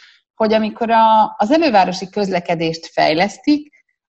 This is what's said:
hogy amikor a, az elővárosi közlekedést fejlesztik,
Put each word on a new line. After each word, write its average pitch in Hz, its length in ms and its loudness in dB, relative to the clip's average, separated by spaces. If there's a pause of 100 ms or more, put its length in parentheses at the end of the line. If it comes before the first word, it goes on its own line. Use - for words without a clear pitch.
(340)
hogy 220 180 -2
amikor 220 380 -4
a, 220 460 4
az 208 140 -2
elővárosi 202 580 0
közlekedést 175 800 -4
fejlesztik, 190 880 -2 (340)